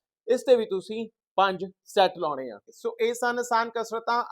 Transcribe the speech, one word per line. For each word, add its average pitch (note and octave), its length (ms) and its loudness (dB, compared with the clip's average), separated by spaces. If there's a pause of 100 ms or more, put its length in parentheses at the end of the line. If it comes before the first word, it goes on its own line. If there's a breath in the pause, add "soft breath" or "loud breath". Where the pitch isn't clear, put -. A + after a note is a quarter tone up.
(280)
ਇਸ A#3+ 140 2
ਤੇ B3+ 140 6
ਵੀ A3+ 100 2
ਤੁਸੀਂ A3 440 -6 (260)
ਪੰਜ F#3+ 360 0 (140)
ਸੈੱਟ - 320 2
ਲਾਉਣੇ C#3 340 -4
ਆ। G3+ 80 -14 (100)
ਸੋ - 320 -8
ਇਹ A#3 120 2
ਸਨ A#3+ 260 -2
ਆਸਾਨ A#3 300 0
ਕਸਰਤਾਂ। A3+ 600 -2